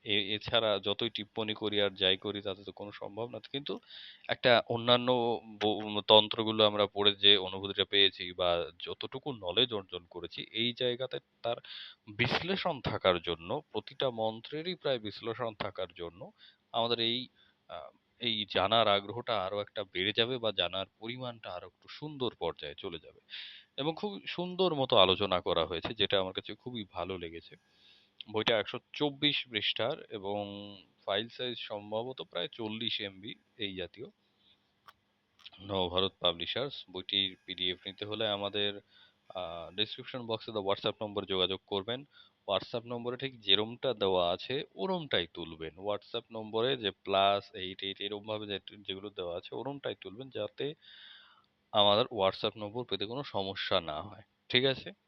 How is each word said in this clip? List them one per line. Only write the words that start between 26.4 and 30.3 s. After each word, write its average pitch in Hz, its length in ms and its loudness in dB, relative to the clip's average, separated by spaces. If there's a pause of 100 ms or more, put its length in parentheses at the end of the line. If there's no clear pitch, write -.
খুবই 120 360 -8
ভালো 92 260 -4
লেগেছে। 85 380 -12 (760)
বইটা 107 280 4
একশো 110 200 -4 (140)
চব্বিশ 143 560 0
পৃষ্ঠার 113 600 0
এবং 101 360 -4 (600)